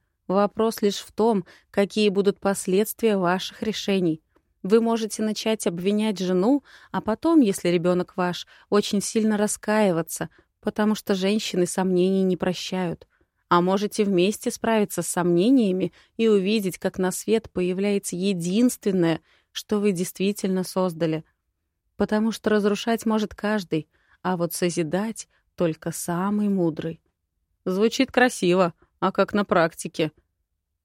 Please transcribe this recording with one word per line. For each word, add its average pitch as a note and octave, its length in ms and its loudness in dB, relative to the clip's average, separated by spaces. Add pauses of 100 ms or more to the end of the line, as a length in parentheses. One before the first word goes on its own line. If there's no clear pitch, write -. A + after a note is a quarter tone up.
(280)
Вопрос G#3 520 0
лишь G3+ 180 0
в - 140 -16
том, G#3+ 320 2 (260)
какие G#3 380 2
будут G3 320 0
последствия G3 760 0
ваших F#3 460 -2
решений. F#3+ 600 -2 (400)
Вы G#3 180 4
можете A3+ 420 -2
начать G#3+ 440 -2
обвинять G3+ 520 -2
жену, F#3 440 2 (280)
а F#3+ 120 -4
потом, D#4 380 2
если F#3+ 280 2
ребенок F3+ 480 2
ваш, F3+ 300 -2 (240)
очень G3+ 320 2
сильно G#3+ 340 0
раскаиваться, G3+ 920 0 (300)
потому G#3+ 340 0
что - 200 -2
женщины F#3+ 520 0
сомнений F#3+ 560 2
не F#3 160 0
прощают. F3+ 680 -4 (440)
А F3 100 6
можете G3 440 0
вместе G3+ 460 0
справиться G#3+ 520 -2
с - 60 -6
сомнениями F#3 840 2 (240)
и A3+ 120 2
увидеть, G3+ 500 2
как - 200 -4
на F#3 120 0
свет A3 400 -2
появляется F#3+ 680 -2
единственное, F#3 1040 0 (320)
что - 260 -4
вы G#3 140 2
действительно F#3 720 -2
создали. E3 600 -2 (720)
Потому G#3+ 360 0
что - 180 -4
разрушать G#3+ 540 0
может G#3+ 300 -2
каждый, F#3+ 540 -4 (340)
а F#3 160 -2
вот E3+ 160 -2
созидать — F3+ 720 -4 (260)
только E3 380 -4
самый G3+ 560 -2
мудрый». E3 540 -2 (640)
Звучит G#3+ 440 0
красиво, F#3 640 2 (260)
а F#3 120 2
как G3 200 0
на G3+ 120 0
практике? E3 680 0 (720)